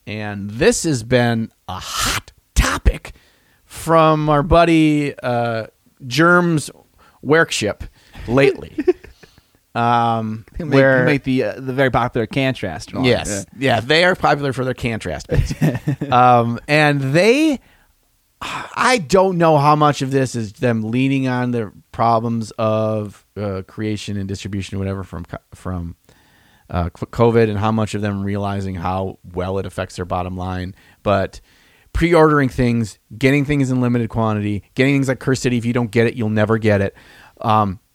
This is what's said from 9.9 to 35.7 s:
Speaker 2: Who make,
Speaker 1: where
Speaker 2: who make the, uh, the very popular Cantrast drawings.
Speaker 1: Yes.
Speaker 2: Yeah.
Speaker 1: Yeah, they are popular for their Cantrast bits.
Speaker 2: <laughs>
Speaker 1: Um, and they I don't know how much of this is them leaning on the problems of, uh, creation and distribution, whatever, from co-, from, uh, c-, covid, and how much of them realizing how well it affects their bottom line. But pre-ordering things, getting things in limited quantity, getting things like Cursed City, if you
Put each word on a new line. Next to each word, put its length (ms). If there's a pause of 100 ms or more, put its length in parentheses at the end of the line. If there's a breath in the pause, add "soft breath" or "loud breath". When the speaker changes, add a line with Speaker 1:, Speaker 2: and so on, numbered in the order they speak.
Speaker 2:
Who 100
make, 60
Speaker 1:
where 260
Speaker 2:
who 60
make 200
the, 180
uh, 160
the 140
very 180
popular 340
Cantrast 600
drawings. 220
Speaker 1:
Yes. 360 (120)
Speaker 2:
Yeah. 180
Speaker 1:
Yeah, 60
they 240
are 100
popular 380
for 100
their 100
Cantrast 540
bits. 840
Speaker 2:
<laughs> 20
Speaker 1:
Um, 460 (100)
and 320 (120)
they 460 (1160 loud breath)
I 220
don't 400
know 200
how 180
much 260
of 100
this 240
is 180
them 300
leaning 440
on 240
the 200 (200)
problems 600
of, 760 (120)
uh, 300
creation 500
and 100
distribution, 520
whatever, 240
from 220
co-, 120 (160)
from, 420 (720 soft breath)
uh, 280
c-, 100
covid, 420
and 80
how 140
much 240
of 60
them 220
realizing 520
how 440 (140)
well 260
it 60
affects 300
their 100
bottom 300
line. 400 (280 soft breath)
But 380 (520 soft breath)
pre-ordering 560
things, 500 (180)
getting 280
things 260
in 100
limited 280
quantity, 540 (120)
getting 200
things 120
like 120
Cursed 240
City, 140
if 80
you 80